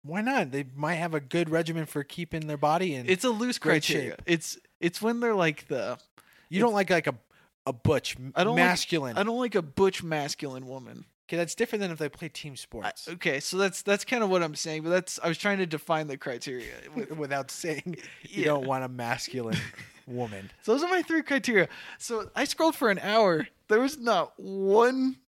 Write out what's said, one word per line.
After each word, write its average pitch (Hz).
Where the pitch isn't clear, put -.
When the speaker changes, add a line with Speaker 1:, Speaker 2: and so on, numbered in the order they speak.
Speaker 1:
Why 165
not? 226
They 139
might 151
have 165
a 156
good 156
regimen 160
for 147
keeping 160
their 151
body 156
in 123
Speaker 2:
It's 185
a 254
loose 233
Speaker 1:
great 156
Speaker 2:
criteria. 147
Speaker 1:
shape. -
Speaker 2:
It's, 170
it's 170
when 233
they're, 233
like, 165
the 123
Speaker 1:
You 175
Speaker 2:
it's 214
Speaker 1:
don't 233
like, 196
like, 170
a, 139
a 135
butch, -
m-, 131
Speaker 2:
I 175
don't 214
like 175
Speaker 1:
masculine. 160
Speaker 2:
I 190
don't 233
like 240
a 190
butch 190
masculine 147
woman. 127
Speaker 1:
Okay, 165
that's 170
different 226
than 185
if 160
they 151
play -
team 147
Speaker 2:
I, -
Speaker 1:
sports. -
Speaker 2:
okay, 165
so -
that's, 190
that's 202
kinda 233
what 185
I'm 156
saying, 156
but 160
that's, 180
I 160
was 165
trying 202
to 185
define 156
the 135
criteria 123
Speaker 1:
<laughs> 139
Speaker 2:
with 226
Speaker 1:
Without 139
saying 165
you -
Speaker 2:
Yeah. 165
Speaker 1:
don't 147
want 131
a 127
masculine 120
Speaker 2:
<laughs> -
Speaker 1:
woman. 110
Speaker 2:
So 214
those 277
are 349
my 359
three 320
criteria. 240
So 220
I 247
scrolled 311
for 233
an 190
hour. 185
There 214
was 269
not 214
one 226